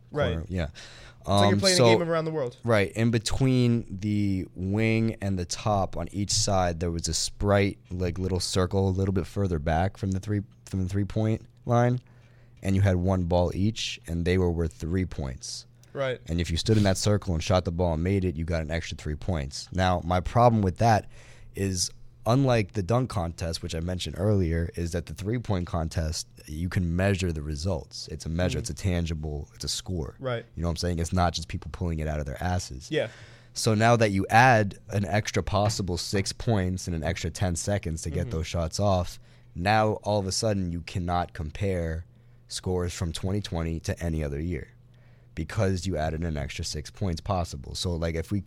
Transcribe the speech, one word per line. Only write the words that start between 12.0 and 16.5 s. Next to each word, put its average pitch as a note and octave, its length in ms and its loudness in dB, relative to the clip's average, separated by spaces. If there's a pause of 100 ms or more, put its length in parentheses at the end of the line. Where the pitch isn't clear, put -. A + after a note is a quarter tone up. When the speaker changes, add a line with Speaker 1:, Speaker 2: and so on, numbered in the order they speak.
Speaker 1:
and G2 140 0
you F#2+ 80 4
had F#2+ 140 4
one F#2 280 2
ball F2 300 2
each, - 540 -2
and E2+ 160 -2
they F2+ 120 4
were F2+ 140 4
worth E2 240 0
three F2+ 320 -2
points. - 580 -8 (300)
Speaker 2:
Right. C3 320 -4
Speaker 1:
And E2+ 140 0
if E2 100 0